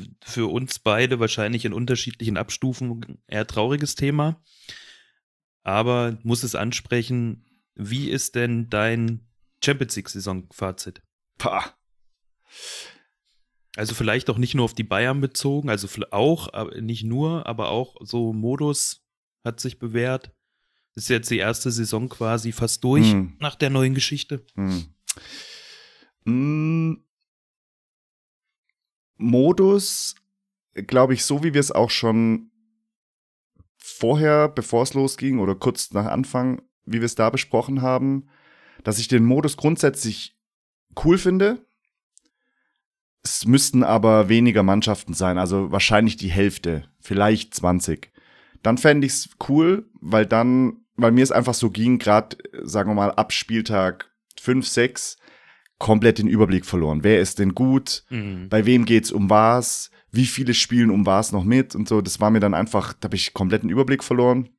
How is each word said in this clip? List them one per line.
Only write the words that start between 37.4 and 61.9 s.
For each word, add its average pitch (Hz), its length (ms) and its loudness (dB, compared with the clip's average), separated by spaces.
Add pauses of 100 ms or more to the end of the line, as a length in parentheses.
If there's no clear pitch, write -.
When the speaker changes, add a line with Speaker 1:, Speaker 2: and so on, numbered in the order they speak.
Speaker 2:
haben, 131 460 0 (560)
dass 110 160 -2
ich 117 80 -6
den 117 180 4
Modus 143 320 2
grundsätzlich 143 840 0 (640)
cool 170 140 6
finde. 185 480 0 (1600)
Es - 240 -6
müssten 127 380 4
aber 110 460 4
weniger 113 340 4
Mannschaften 98 500 0
sein, 92 240 0
also 92 340 -2
wahrscheinlich 107 460 2
die 95 120 -6
Hälfte, 85 600 -2 (100)
vielleicht 104 540 0
zwanzig. 90 580 -2 (520)
Dann 117 140 0
fänd 147 260 4
ich's - 260 -4 (180)
cool, 165 420 2 (120)
weil 107 240 2
dann, 123 600 2 (100)
weil 117 160 4
mir 127 120 6
es 131 80 0
einfach 123 220 0
so 113 160 0
ging, 117 300 0
grad, 107 380 2 (260)
sagen 101 260 -2
wir 107 60 0
mal, 101 160 0
ab 107 200 0
Spieltag 104 800 -2 (280)
fünf, 127 280 0
sechs - 500 -2 (600)
komplett 110 420 4
den 107 80 0
Überblick 95 380 4
verloren. 78 380 -2
Wer 104 160 6
ist 95 200 -2
denn 98 140 2
gut? 131 560 0
Speaker 1:
Mhm. 98 400 -8
Speaker 2:
Bei 107 160 2
wem 120 200 6
geht's 113 260 4
um 98 180 0
was? 113 600 4 (200)
Wie 123 140 2
viele 123 280 -2
spielen 117 360 4
um 98 160 4
was 98 260 2
noch 98 120 0
mit? 123 320 2
Und 104 140 -4
so, 107 120 2